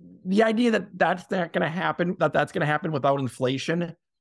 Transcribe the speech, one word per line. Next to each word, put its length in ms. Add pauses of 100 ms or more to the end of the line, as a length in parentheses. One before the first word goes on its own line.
(240)
The 180
idea 300
that 260
that's 320
not 220
gonna 160
happen, 500
that 140
that's 200
gonna 140
happen 240
without 300
inflation 760 (260)